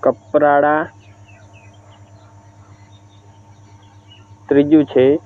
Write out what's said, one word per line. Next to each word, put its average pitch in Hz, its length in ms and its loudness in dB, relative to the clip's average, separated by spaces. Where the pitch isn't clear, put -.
કપરાડા, 147 760 -2
ત્રીજું 143 460 0
છે 127 120 2